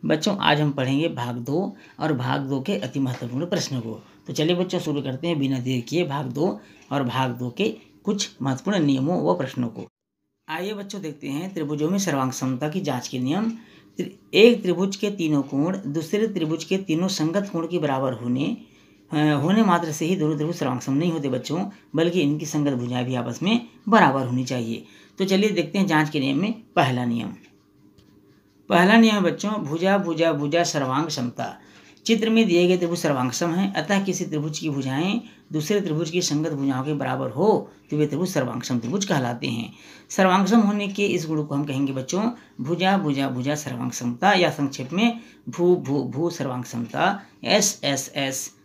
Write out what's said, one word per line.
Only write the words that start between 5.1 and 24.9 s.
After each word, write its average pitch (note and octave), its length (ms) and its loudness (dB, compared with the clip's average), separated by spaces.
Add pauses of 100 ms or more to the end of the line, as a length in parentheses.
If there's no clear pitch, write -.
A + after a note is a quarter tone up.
हैं E3 120 -2
बिना C3+ 200 0
देर B2 220 -2
किए D3+ 220 -2
भाग C#3 220 -4
दो D3 340 -2 (320)
और C#3 120 -2
भाग B2+ 280 -2
दो B2 180 -6
के G#3+ 260 -2 (280)
कुछ G3+ 260 -2 (120)
महत्वपूर्ण C3+ 380 -2
नियमों C#3+ 440 2
व E3 140 2
प्रश्नों B2+ 300 -4
को। A2+ 200 -10 (640)
आइए F3+ 240 -6
बच्चों G3 280 -10
देखते D3 260 -10
हैं E3 260 -6
त्रिभुजों D3+ 360 -2
में G3 80 2
सर्वांग C#3+ 340 0
समता C3 380 -2
की F3+ 120 -4
जांच B2+ 260 -4
के C3 120 -6
नियम। F3 300 0
त्रि-, - 840 -12
एक A3+ 280 8
त्रिभुज F#3+ 340 0
के G#3 160 -2
तीनों D#3 300 2
कोण D3 360 0 (100)
दूसरे E3 400 0
त्रिभुज D#3+ 360 -2
के F#3+ 140 -2
तीनों F3+ 300 0
संगत F#3 460 0
कोण E3 140 -2
के F3 120 -2
बराबर C3+ 340 0
होने, B2 440 -2 (560)
अ, D3+ 40 2
होने D3+ 460 4
मात्र E3+ 280 2
से D3+ 140 -4
ही F3+ 100 2
दोनों D3+ 200 0
त्रिभुज D3+ 200 -2
सर्वांग B2+ 240 -2
सम C3+ 140 -4
नहीं E3 180 2
होते D3 180 -2
बच्चों, C#3+ 400 -4 (260)
बल्कि E3+ 260 2
इनकी D3+ 240 0
संगत D3 260 0
भुजाएं B2 340 -2
भी B2+ 100 -4
आपस A#2+ 280 -4
में A3+ 260 0 (200)
बराबर D#3 360 6
होनी B2 180 0
चाहिए। A#2+ 420 -4 (320)